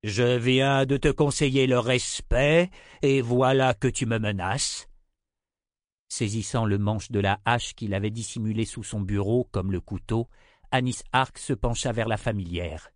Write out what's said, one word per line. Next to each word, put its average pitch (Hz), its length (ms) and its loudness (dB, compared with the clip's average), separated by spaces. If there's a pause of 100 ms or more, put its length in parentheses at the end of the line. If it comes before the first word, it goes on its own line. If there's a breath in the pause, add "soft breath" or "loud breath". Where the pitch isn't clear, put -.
Je 120 340 2
viens 135 480 2
de 135 100 0
te 143 160 2
conseiller 135 560 2
le 123 120 4
respect, 135 880 2 (320 loud breath)
et 135 180 4
voilà 127 540 4
que - 160 0
tu 117 160 -2
me 113 140 0
menaces. 104 680 -4 (1200)
Saisissant 113 560 -2
le 101 140 2
manche 104 340 -2
de 107 80 0
la 98 240 0
hache 117 300 0
qu'il 104 200 -6
avait 98 160 -2
dissimulé 110 540 -4
sous 107 200 -8
son 107 180 -6
bureau 101 500 0
comme 95 220 -2
le 87 80 -2
couteau, 113 480 -6 (420 soft breath)
Anis 127 400 -2
Arc 131 280 0
se - 120 -6
pencha 120 400 -2
vers 110 160 -2
la 113 80 0
familière. 87 800 -6